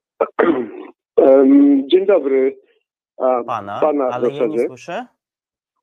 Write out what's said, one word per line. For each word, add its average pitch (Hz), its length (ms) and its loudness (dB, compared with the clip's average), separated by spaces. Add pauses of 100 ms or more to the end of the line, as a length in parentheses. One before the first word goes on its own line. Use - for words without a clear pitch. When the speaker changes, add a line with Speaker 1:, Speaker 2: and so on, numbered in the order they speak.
(1160)
Speaker 1:
Em, 139 720 4
dzień 185 180 2
dobry. 135 520 -2 (600)
A, 127 260 -2
Speaker 2:
Pana, 110 360 -10
Speaker 1:
pana 147 280 -4
Speaker 2:
ale 120 200 -4
ja 135 40 -4
nie 139 60 -12
Speaker 1:
zasadzie. 117 280 -4
Speaker 2:
słyszę. 170 400 -14 (760)